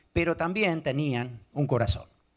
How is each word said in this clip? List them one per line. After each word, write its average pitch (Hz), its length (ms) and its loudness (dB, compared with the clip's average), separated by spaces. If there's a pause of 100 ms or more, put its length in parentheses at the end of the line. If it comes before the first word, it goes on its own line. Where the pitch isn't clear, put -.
(120)
pero 170 240 2
también 170 460 0
tenían 127 680 -2
un 139 160 0
corazón. 117 360 2 (320)